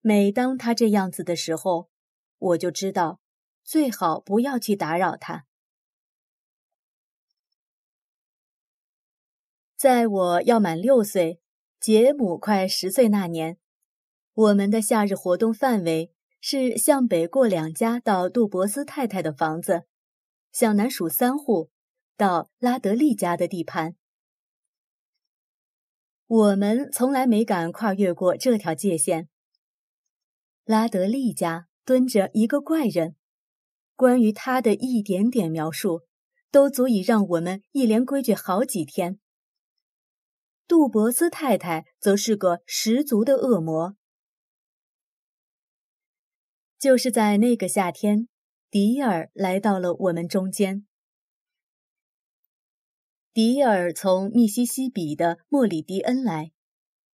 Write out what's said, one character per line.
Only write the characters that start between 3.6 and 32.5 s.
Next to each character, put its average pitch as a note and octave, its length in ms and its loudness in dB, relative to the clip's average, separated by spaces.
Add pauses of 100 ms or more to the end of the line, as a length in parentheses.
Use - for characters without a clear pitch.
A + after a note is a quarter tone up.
最 D4 260 0
好 E3+ 300 -2
不 G3+ 200 0
要 C4 160 -2
去 G#3+ 200 -2
打 E3 200 -4
扰 F3+ 200 0
他。 D#3+ 280 -14 (4000)
在 B3 300 4
我 F3+ 360 0
要 A#3 180 4
满 E3 200 0
六 A#3+ 220 4
岁， F3+ 380 -2 (400)
杰 A3 320 4
姆 G#3+ 260 -2
快 G3 280 0
十 F#3 260 -4
岁 A#3+ 160 4
那 G3+ 180 0
年， E3 320 -6 (760)
我 G#3+ 220 4
们 G3+ 160 2
的 A3+ 100 2
夏 A3 240 0
日 G3 120 -2
活 F3+ 200 0
动 A3+ 160 0
范 A3 300 0
围 E3 300 -2 (280)
是 C4 380 -2
向 C#4 280 2
北 E3+ 200 0
过 B3+ 220 2
两 D#3+ 260 -2
家 A3+ 240 -2
到 F#3 300 0
杜 A3+ 180 0
博 G3 220 -2
斯 C#4 160 -6
太 C#4 240 -6
太 F#3+ 120 -6
的 D#3+ 120 -4
房 D#3+ 280 -4
子， E3+ 220 -2 (680)
向 G#3+ 240 0
南 G#3 120 2
数 F#3 200 -6
三 B3 280 0
户， G#3+ 340 -2 (460)
到 F3+ 320 -2 (120)
拉 B3 180 -2
德 G3 140 -2
利 B3 240 2
家 F3 200 -2
的 F3 120 -2
地 E3+ 160 -6
盘。 E3 320 -6 (2250)
我 G#3 300 4
们 A3 360 0
从 B3+ 180 0
来 C4 160 0
没 A3+ 180 2
敢 F3 280 -2
跨 G#3+ 220 -4
越 F#3+ 200 0
过 F3+ 220 0
这 B3 200 0
条 F3+ 180 -4
界 F3+ 220 -2
限。 E3 320 -4 (1400)
拉 A3 180 2
德 F#3+ 200 -2
利 A#3+ 260 -2
家 E3+ 340 -6 (160)
蹲 B3+ 240 2
着 G3+ 280 0
一 A3 120 2
个 C#4+ 140 0